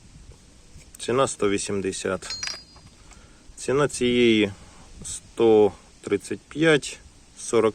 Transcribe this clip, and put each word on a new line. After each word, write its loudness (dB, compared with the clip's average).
Ціна 0
сто -2
вісімдесят. -4
Ціна -2
цієї 2
сто 4
тридцять -6
п'ять, 0
сорок 0